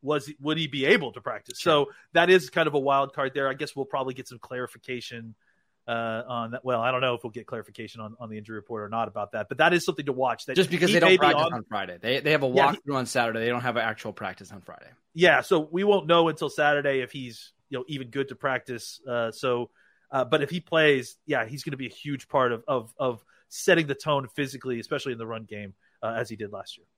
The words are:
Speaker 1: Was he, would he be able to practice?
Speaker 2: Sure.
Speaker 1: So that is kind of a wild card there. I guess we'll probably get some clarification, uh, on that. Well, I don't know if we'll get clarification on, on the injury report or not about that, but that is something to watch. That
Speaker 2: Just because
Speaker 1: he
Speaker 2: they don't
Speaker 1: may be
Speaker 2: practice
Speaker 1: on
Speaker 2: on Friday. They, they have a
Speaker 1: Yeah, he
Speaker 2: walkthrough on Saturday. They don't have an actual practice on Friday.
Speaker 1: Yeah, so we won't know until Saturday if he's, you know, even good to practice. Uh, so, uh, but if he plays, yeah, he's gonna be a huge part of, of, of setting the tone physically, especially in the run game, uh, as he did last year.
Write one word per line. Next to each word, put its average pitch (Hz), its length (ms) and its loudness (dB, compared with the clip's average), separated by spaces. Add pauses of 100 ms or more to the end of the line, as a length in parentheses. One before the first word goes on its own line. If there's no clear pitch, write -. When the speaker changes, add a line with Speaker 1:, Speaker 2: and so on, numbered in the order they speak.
Speaker 1:
Was 147 240 -2
he, 147 140 -14
would 151 180 -2
he 160 80 -2
be 135 180 -4
able 156 280 4
to - 100 -16
practice? - 380 -8
Speaker 2:
Sure. 147 260 4
Speaker 1:
So 139 60 -16 (200)
that 170 160 4
is 185 220 6
kind 165 160 2
of 147 80 -4
a 147 40 4
wild 139 360 2
card 135 180 -4
there. 139 160 -2
I 131 60 -2
guess 143 200 -10
we'll 135 120 -6
probably 135 260 -4
get 127 160 -12
some 120 100 -18
clarification, 120 960 -12 (540)
uh, 117 400 -4
on 117 220 -6
that. 117 140 -10
Well, 123 180 0
I 123 80 2
don't 127 100 0
know 127 140 0
if 117 100 -10
we'll 120 60 -8
get 113 160 -14
clarification 110 560 -12
on, 107 180 -14
on 117 80 -14
the 107 80 -12
injury 107 200 -12
report 107 260 -10
or 104 60 -10
not 113 200 -4
about 101 240 -8
that, 107 160 -6
but 131 100 -8
that 165 140 4
is 175 120 2
something 151 220 -4
to 139 60 -2
watch. 123 340 -2
That 135 100 -2
Speaker 2:
Just 175 120 4
because 175 220 2
Speaker 1:
he 208 40 4
Speaker 2:
they 170 60 8
don't 170 100 6
Speaker 1:
may 190 40 10
be 180 40 6
Speaker 2:
practice 147 280 6
Speaker 1:
on 170 80 -4
Speaker 2:
on 113 140 -8
Friday. 95 340 -6
They, 123 180 0
they 147 120 2
have 147 100 4
a 135 60 2
Speaker 1:
Yeah, 131 240 4
he - 60 -4
Speaker 2:
walkthrough 139 180 -4
on 127 100 -2
Saturday. 117 340 0
They 113 80 0
don't 120 140 0
have 123 140 -2
an 117 60 0
actual 110 300 -4
practice 95 400 -12
on 98 80 -18
Friday. - 280 -20 (260)
Speaker 1:
Yeah, 165 260 6
so 165 200 2
we 165 240 -2
won't 196 220 4
know 170 220 6
until 156 220 -4
Saturday 143 500 2
if 123 120 -6
he's, 123 400 -14 (160)
you 127 100 -6
know, 123 100 -8
even 131 220 -10
good 135 180 -4
to 131 60 -10
practice. 127 720 -6
Uh, 120 220 -2
so, 120 400 -2 (400)
uh, 135 140 0
but 135 180 0
if 139 80 -6
he 170 100 -6
plays, 151 640 2
yeah, 127 220 -2
he's 135 160 -12
gonna 147 140 -8
be 131 100 -10
a 113 40 -12
huge - 380 -10
part 127 240 2
of, 117 160 -6
of, 123 300 -4
of 127 260 -4 (240)
setting 170 380 2
the 139 80 -2
tone 139 400 -2
physically, 127 460 -6
especially 135 320 -6
in 117 60 -8
the 113 80 -8
run 113 180 -10
game, 104 300 -14 (280)
uh, 113 140 -4
as 113 120 -4
he 113 80 -12
did 104 160 -10
last 98 260 -14
year. - 80 -20 (120)